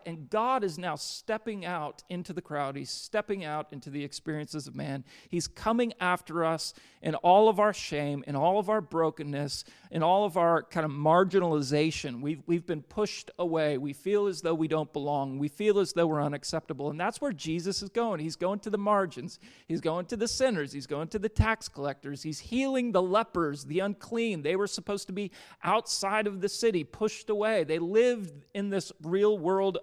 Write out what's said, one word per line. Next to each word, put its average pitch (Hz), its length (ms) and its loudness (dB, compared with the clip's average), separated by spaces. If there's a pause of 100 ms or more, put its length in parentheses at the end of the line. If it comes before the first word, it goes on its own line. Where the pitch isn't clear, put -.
and 160 240 -10
God 233 320 2
is 170 160 -4
now 175 160 -4
stepping 214 720 -6
out 165 440 -6
into 180 240 -8
the 170 100 -8
crowd. 139 340 -4
He's 135 140 -8
stepping 202 540 -4
out 151 280 -6
into 143 180 -14
the 143 140 -6
experiences 151 640 -8
of - 80 -14
man. 139 260 -6 (260)
He's 170 200 -2
coming 233 500 0
after 175 460 0
us 160 280 -2 (300)
in - 140 -2
all 202 320 8
of 208 100 4
our 208 140 4
shame, 143 560 -4
in 143 80 -4
all 180 240 4
of 185 80 -2
our 214 120 2
brokenness, 147 840 -2 (260)
in 165 140 0
all 190 200 6
of 190 120 -4
our 170 260 4
kind 160 220 -2
of 151 80 -4
marginalization. 156 1300 4
We've, 143 260 -6
we've 170 200 0
been 156 160 -4
pushed - 480 -6 (100)
away. 160 360 2
We 139 160 -4
feel 202 340 0
as 175 140 -2
though 165 140 0
we 160 140 0
don't 156 240 -2
belong. 139 460 -2
We 147 100 -2
feel 208 320 4
as 180 140 0
though 170 120 4
we're 151 160 2
unacceptable. 147 680 -4
And 151 100 -6
that's 202 200 -2
where 285 120 -2
Jesus 170 500 -4
is 202 60 -10
going. 220 320 -2
He's 160 160 -6
going 196 240 -2
to 214 100 -8
the 208 80 0
margins. 196 640 0 (260)
He's 160 140 -2
going 165 260 -2
to 240 100 -6
the 226 120 0
sinners. 180 440 0
He's 135 140 -10
going 151 220 -4
to 214 100 -4
the 202 100 -2
tax 220 400 2
collectors. 139 540 -6
He's 156 140 -6
healing 254 560 -2
the 180 80 4
lepers, 180 640 0
the 151 140 -4
unclean. 208 640 -2
They 160 140 0
were 202 100 0
supposed 202 400 -6
to 196 60 -10
be 196 180 -6 (320)
outside 208 640 0
of 196 140 -4
the 196 100 0
city, 196 320 0
pushed - 480 -4
away. 208 340 2
They 156 140 0
lived 196 720 2
in 202 160 -4
this 196 240 -2 (100)
real 196 360 4
world 190 440 2